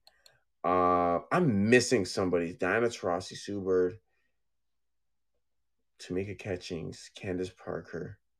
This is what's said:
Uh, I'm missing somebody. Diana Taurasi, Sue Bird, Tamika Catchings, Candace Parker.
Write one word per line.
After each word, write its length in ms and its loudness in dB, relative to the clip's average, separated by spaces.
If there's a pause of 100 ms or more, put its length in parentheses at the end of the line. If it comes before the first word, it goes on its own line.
(640)
Uh, 560 4 (120)
I'm 380 4
missing 340 6
somebody. 480 0
Diana 360 0
Taurasi, 500 -4
Sue 240 -8
Bird, 360 2 (2000)
Tamika 360 -6
Catchings, 800 -10
Candace 340 -6
Parker. 680 -10 (220)